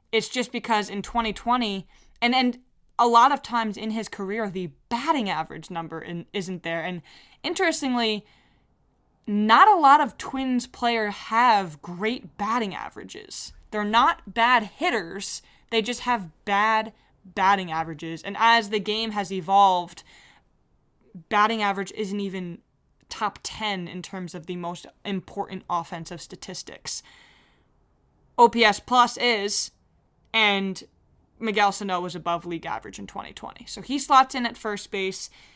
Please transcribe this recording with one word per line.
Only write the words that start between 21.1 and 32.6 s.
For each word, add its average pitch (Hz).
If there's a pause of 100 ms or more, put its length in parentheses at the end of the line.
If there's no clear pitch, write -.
batting 214
average 196
isn't 202
even 185 (500)
top -
ten 196
in 180
terms 180
of 165
the 180
most 175 (180)
important -
offensive 170
statistics. - (1400)
O 240
P 233
S 208
plus 240
is, 208 (600)
and 196 (560)
Miguel 208
Sano 190
was 180
above 170
league 170